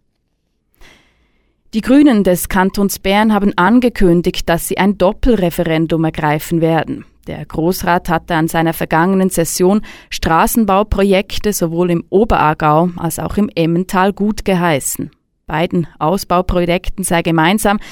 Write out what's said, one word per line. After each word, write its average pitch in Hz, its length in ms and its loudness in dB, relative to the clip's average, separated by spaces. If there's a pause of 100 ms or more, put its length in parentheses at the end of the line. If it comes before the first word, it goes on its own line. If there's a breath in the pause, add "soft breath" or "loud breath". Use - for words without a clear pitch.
(1700 soft breath)
Die 220 80 -2
Grünen 254 420 4
des 180 240 0
Kantons 196 500 0
Bern 208 360 2
haben 202 220 2
angekündigt, 185 920 2
dass 170 200 -2
sie - 100 -4
ein 190 180 0
Doppelreferendum 170 1040 0
ergreifen 156 600 -2
werden. 160 420 -2 (220)
Der - 180 -12
Großrat 175 640 -2
hatte 170 280 -2
an 160 120 0
seiner 165 240 0
vergangenen 185 560 0
Session 180 540 0 (260 loud breath)
Straßenbauprojekte 196 1400 0
sowohl 175 380 -2
im 170 180 -2
Oberaargau 160 880 2
als 170 220 -6
auch - 180 -8
im 202 180 0
Emmental 185 600 0
gut 208 320 -4
geheißen. 175 640 -2 (360)
Beiden 170 400 -2 (120)
Ausbauprojekten 180 1080 -2
sei 170 160 0
gemeinsam, 175 600 2 (100)